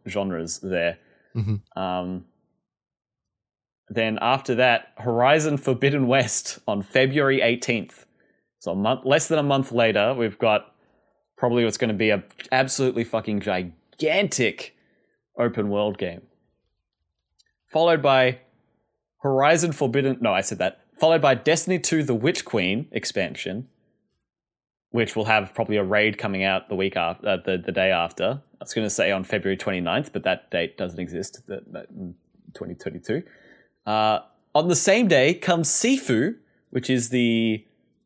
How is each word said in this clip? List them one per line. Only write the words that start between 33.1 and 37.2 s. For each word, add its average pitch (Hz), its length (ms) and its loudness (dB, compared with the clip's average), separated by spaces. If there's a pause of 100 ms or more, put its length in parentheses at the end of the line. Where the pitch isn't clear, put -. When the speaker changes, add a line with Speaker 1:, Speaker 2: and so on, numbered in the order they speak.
Speaker 1:
Uh, 107 360 0 (340)
on 160 140 2
the 170 80 2
same 208 320 4
day 151 260 4
comes 170 340 0
Sifu, 233 680 0 (340)
which 131 180 -4
is 123 200 0
the 113 580 0 (400)